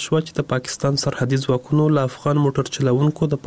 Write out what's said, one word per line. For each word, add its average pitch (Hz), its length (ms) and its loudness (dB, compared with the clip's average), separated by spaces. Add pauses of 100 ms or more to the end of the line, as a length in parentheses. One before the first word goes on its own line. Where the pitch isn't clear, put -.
شوه 156 160 0
چې - 200 -8
د 139 120 -2
پاکستان 139 520 -2
سرحدي 135 420 0
ځواکونو 147 480 2
له 135 160 2
افغان 147 340 0
موټر 135 320 0
چلوونکو 139 560 2
د 143 140 -4